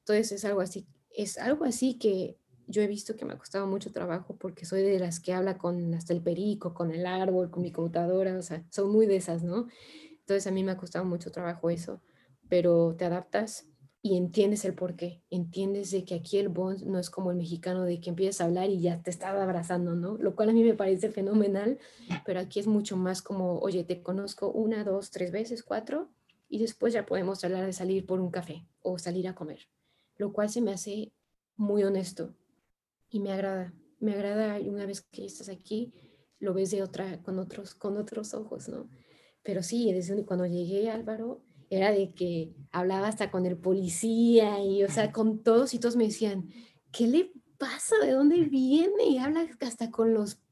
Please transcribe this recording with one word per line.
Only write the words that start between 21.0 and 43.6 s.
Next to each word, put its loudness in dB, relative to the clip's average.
fenomenal, 2
pero -2
aquí -4
es -2
mucho 2
más -2
como, -2
"Oye, 0
te -6
conozco -4
una, 0
dos, -2
tres -4
veces, -4
cuatro, -6
y -6
después 0
ya 0
podemos -2
hablar -2
de -4
salir -2
por 0
un -2
café -8
o -2
salir -4
a -8
comer", -12
lo -4
cual 0
se -2
me 2
hace -8
muy 2
honesto -2
y -2
me -4
agrada, -4
me 0
agrada, -2
y -4
una -6
vez -8
que -16
estás -14
aquí, -6
lo -2
ves 0
de -2
otra, -6
con -6
otros, -10
con -6
otros -6
ojos, -10
¿no? -10
Pero -4
sí, 0
desde -2
un, -2
cuando -2
llegué, -2
Álvaro, -8
era 4
de 2
que -2
hablaba 0
hasta -2
con 0
el -2
policía 4